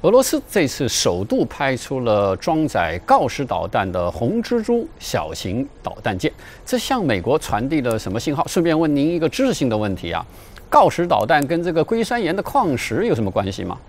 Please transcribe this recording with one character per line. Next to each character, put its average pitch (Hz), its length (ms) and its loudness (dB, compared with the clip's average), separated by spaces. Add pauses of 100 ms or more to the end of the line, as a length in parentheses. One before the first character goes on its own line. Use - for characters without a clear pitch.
俄 170 80 4
罗 247 120 8
斯 285 280 0
这 165 180 2
次 - 180 -2
首 95 380 0
度 220 220 0
派 135 280 -2
出 131 260 -6
了 101 360 2
装 156 320 0
载 85 380 -2
锆 160 200 4
石 - 160 -4
导 90 240 -2
弹 98 240 0
的 90 200 0
红 196 320 -2
蜘 233 200 0
蛛 233 240 0 (120)
小 - 340 -4
型 104 340 -4 (160)
导 - 200 -8
弹 101 140 -2
舰， 117 140 -2 (320)
这 - 160 -4
向 226 240 -2
美 110 200 0
国 113 160 2
传 110 320 -2
递 160 100 0
了 117 180 0
什 95 140 -6
么 107 80 -2
信 147 160 -4
号？ 160 100 -2
顺 - 160 0
便 160 160 2
问 160 160 2
您 147 200 2
一 170 40 0
个 160 80 0
知 262 200 0
识 226 80 2
性 143 120 -2
的 113 80 0
问 107 220 0
题 85 160 -6
啊， 85 100 -2 (460)
锆 208 220 6
石 175 160 -2
导 - 180 2
弹 147 220 2
跟 170 180 0
这 175 80 -2
个 156 100 2
硅 226 220 0
酸 240 180 -2
盐 175 140 0
的 202 60 -4
矿 180 340 0
石 135 300 -2
有 196 80 2
什 110 100 0
么 95 60 0
关 98 200 -2
系 92 140 -8
吗？ 90 140 -8 (100)